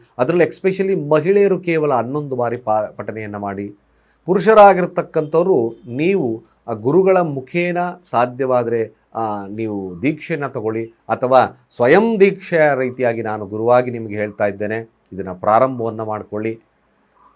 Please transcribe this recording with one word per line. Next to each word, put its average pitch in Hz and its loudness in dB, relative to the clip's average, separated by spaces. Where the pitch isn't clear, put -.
ಅದರಲ್ಲಿ 170 2
especially 185 -2
ಮಹಿಳೆಯರು 185 2
ಕೇವಲ 160 0
ಹನ್ನೊಂದು 131 -4
ಬಾರಿ 120 -4
ಪಾ-, 107 -4
ಪಠಣೆಯನ್ನ 107 -10
ಮಾಡಿ. 101 -8
ಪುರುಷರಾಗಿರ್ತಕ್ಕಂಥವ್ರು 175 4
ನೀವು 135 -2
ಆ 117 -4
ಗುರುಗಳ 175 2
ಮುಖೇನ 170 -4
ಸಾಧ್ಯವಾದ್ರೆ, 123 0
ಆ, 107 -6
ನೀವು 101 -8
ದೀಕ್ಷೆಯನ್ನ 151 -4
ತಗೊಳ್ಳಿ, 113 -6
ಅಥವಾ 120 2
ಸ್ವಯಂ 196 4
ದೀಕ್ಷೆಯ 180 2
ರೀತಿಯಾಗಿ 123 -2
ನಾನು 107 -6
ಗುರುವಾಗಿ 120 2
ನಿಮಗೆ 113 -10
ಹೇಳ್ತಾ 104 -4
ಇದ್ದೇನೆ, 104 -6
ಇದನ್ನ 92 -10
ಪ್ರಾರಂಭವನ್ನ 113 0
ಮಾಡ್ಕೊಳ್ಳಿ. 107 -8